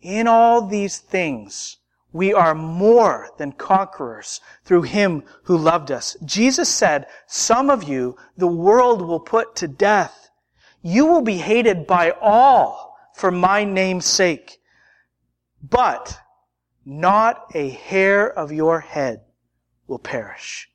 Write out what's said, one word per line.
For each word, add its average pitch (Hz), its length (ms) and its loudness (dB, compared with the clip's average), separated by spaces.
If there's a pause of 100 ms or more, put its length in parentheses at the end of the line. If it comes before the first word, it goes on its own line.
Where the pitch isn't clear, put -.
In 208 260 -4
all 233 400 4
these 202 320 -4
things, 135 760 -8 (340)
we 190 220 -2
are 165 200 4
more 170 840 2
than 143 160 -10
conquerors 170 880 -4 (240)
through 175 160 4
him 185 420 -2 (200)
who 180 140 0
loved 160 340 0
us." - 340 -8
Jesus 254 420 0
said, 151 400 0 (180)
"Some 254 440 0
of 247 140 0
you, 127 340 -6 (180)
the 180 120 0
world 208 540 4
will 170 200 -4
put - 360 -4
to 175 100 -8
death. 196 600 -2 (520)
You 208 240 2
will 330 160 4
be 214 160 -4
hated 196 500 0
by 175 240 2 (100)
all 220 760 2 (180)
for 190 160 0
my 185 320 0
name's 190 420 -2
sake, - 540 -2 (1040)
but 196 560 -6 (640)
not 196 680 -2
a 147 160 -6
hair 196 580 -2
of 151 240 -8
your 156 300 -2
head 131 400 -8 (680)
will 127 120 -10
perish." - 760 -14